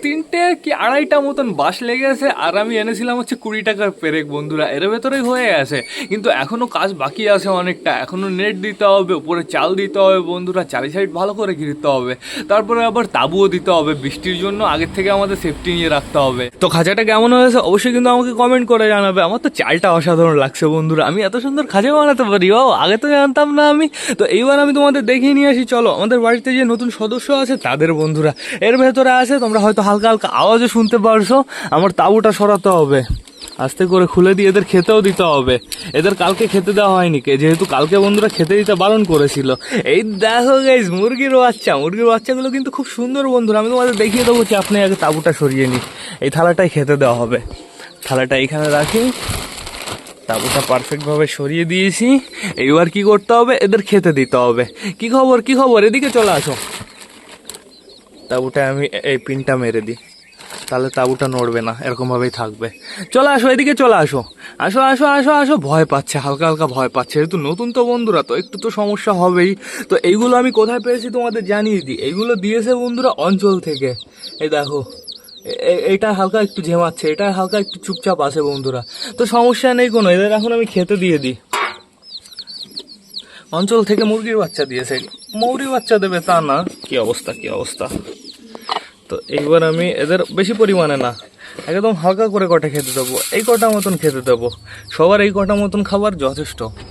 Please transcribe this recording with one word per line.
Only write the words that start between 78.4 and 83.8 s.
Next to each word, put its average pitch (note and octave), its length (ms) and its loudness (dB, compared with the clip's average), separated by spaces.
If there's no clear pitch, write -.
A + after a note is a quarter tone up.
বন্ধুরা, C3+ 400 -4
তো A#3 80 0
সমস্যা A#3+ 480 2
নেই B3 160 2
কোনো। A3 260 2
এদের G3+ 160 2
এখন G#3+ 260 0
আমি A#3 80 0
খেতে G3 380 -2
দিয়ে E3+ 200 2
দিই। B2+ 140 -6
অঞ্চল G3+ 320 2